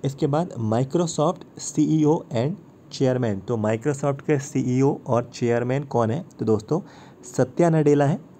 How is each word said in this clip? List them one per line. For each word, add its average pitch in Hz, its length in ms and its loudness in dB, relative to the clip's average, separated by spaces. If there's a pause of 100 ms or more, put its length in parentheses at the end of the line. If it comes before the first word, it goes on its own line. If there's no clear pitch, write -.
इसके 143 220 -2
बाद 151 220 0 (100)
Microsoft 147 1000 -2
सीईओ 151 640 2
and 123 280 -2 (400)
chairman। 123 540 0
तो 120 120 -2
Microsoft 135 640 -2
के 147 180 0
सीईओ 131 580 0 (100)
और 123 260 0
चेयरमैन 123 500 0
कौन 117 280 0
है? 160 140 -4 (140)
तो 117 60 -4
दोस्तों, 110 360 0 (420)
सत्या 165 460 0
नडेला 147 360 4
है 156 160 0 (180)